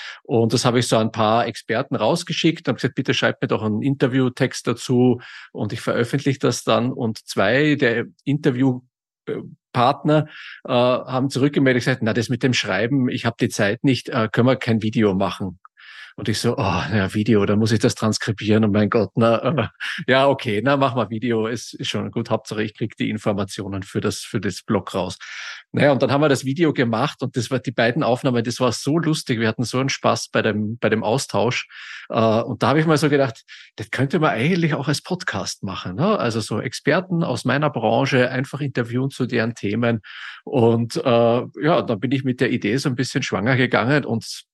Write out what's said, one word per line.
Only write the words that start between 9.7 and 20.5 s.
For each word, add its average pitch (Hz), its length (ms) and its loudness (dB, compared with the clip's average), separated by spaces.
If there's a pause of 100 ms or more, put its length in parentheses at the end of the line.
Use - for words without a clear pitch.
Partner, 147 540 4 (380)
äh, - 80 -4
haben 127 580 0
zurückgemeldet 131 520 2
und - 20 -8
gesagt, 127 180 0
„Na, 110 120 0
das 117 140 0
mit 120 140 -2
dem 127 120 2
Schreiben, 120 540 0
ich - 180 -4
hab 117 120 -2
die 123 120 0
Zeit 107 340 0
nicht, 131 240 2
äh, 110 240 0
können 123 160 4
wir 127 80 4
kein 113 260 0
Video 107 320 2
machen?“ 92 440 -2 (580)
Und 120 120 -6
ich 107 100 -2
so, 120 180 0
„Oh, - 40 -2
ja, 92 520 0
Video, 107 320 4
da 101 120 2
muss 110 160 2
ich 110 80 2
das 120 160 2
transkribieren 107 680 0
und 107 60 2
mein 104 180 4
Gott, 104 280 0
na, 113 260 4
äh, 123 260 0 (380)
ja, 135 220 4
okay, 110 340 0